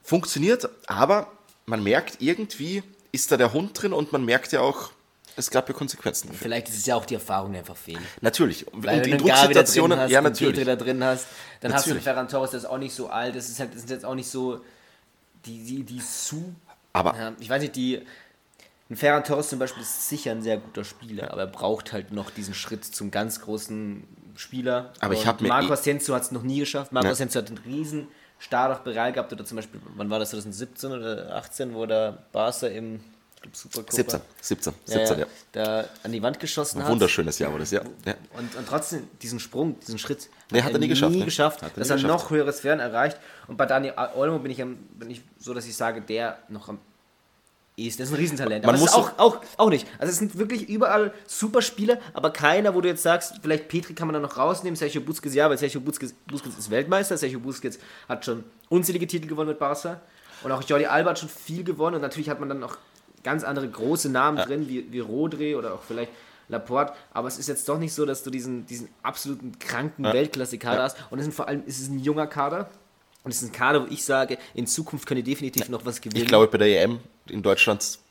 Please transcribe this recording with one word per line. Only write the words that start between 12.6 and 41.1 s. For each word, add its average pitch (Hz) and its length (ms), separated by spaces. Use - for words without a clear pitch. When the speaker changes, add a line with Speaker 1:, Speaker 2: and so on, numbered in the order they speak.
Speaker 2:
auch 131 120
nicht 135 160
so 123 140
alt, 123 280
das 117 120
ist 117 120
halt, 120 120
das 117 80
sind 117 100
jetzt 120 140
auch 131 100
nicht 127 140
so 127 320
die, 113 180
die, 131 200
die 123 160
su-, 170 520
Speaker 1:
Aber 90 240
Speaker 2:
ja, 110 240
ich 110 80
weiß 139 140
nicht, 147 140
die, 127 260
ein 117 60
Ferran 147 260
Torres 147 260
zum 127 120
Beispiel 127 220
ist - 260
sicher 143 240
ein 110 100
sehr 110 160
guter 107 260
Spieler, 107 460
aber 95 120
er 95 40
braucht 104 460
halt 104 200
noch 101 180
diesen 98 240
Schritt - 300
zum - 280
ganz 110 280
großen 107 640
Spieler. 123 680
Speaker 1:
Aber 98 140
ich 110 60
Speaker 2:
Und 107 60
Speaker 1:
hab 113 140
mir 104 80
Speaker 2:
Marco 131 200
Speaker 1:
eh 147 40
Speaker 2:
Asensio 143 440
hat's 123 160
noch 120 100
nie 131 160
geschafft. 139 340
Marco 127 140
Speaker 1:
Ja. 98 60
Speaker 2:
Asensio 127 280
hat 104 80
einen 110 100
riesen 147 500
Star 127 320
doch 123 60
bereit 120 340
gehabt, 123 180
oder 107 120
zum 113 120
Beispiel, 107 240
wann 104 140
war 110 80
das, 107 120
zweitausendsiebzehn 107 640
oder 110 440
achtzehn, 123 380
wo 113 120
der 110 460
Barca 117 360
im, 110 280
ich - 60
glaub, - 120
Supercopa - 420
Speaker 1:
Siebzehn, 110 240
siebzehn, - 320
Speaker 2:
Ja, 110 120
ja, 110 80
Speaker 1:
siebzehn, 110 140
ja. - 60
Speaker 2:
da 110 320
an 113 100
die 107 100
Wand 131 180
geschossen 156 380
Speaker 1:
Ein 139 60
Speaker 2:
hat. 147 60
Speaker 1:
wunderschönes 87 480
Jahr 73 140
war 76 60
das, 78 120
ja. 98 120
Ja. 101 80
Speaker 2:
Und, 120 200
und 120 100
trotzdem 147 400
diesen 117 180
Sprung, 143 400
diesen 113 180
Schritt - 320
Speaker 1:
Nee, 120 100
Speaker 2:
hat 120 40
Speaker 1:
hat 135 80
Speaker 2:
er 143 40
Speaker 1:
er 143 40
nie 151 80
geschafft, - 240